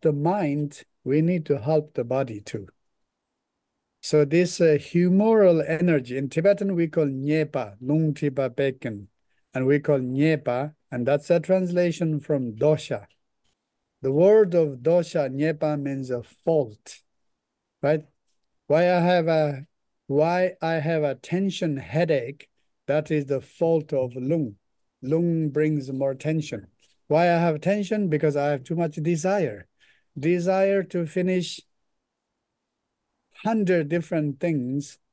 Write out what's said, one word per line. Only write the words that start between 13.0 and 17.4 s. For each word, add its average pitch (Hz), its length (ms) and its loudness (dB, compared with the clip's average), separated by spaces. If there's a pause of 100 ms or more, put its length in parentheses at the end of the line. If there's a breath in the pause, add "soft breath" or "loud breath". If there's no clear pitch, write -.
The 131 100 -2
word 190 420 4
of 151 240 0
dosha, 160 520 0
nyepa, 151 500 -2
means 135 300 -6
a 120 120 -4
fault, - 760 -4 (800)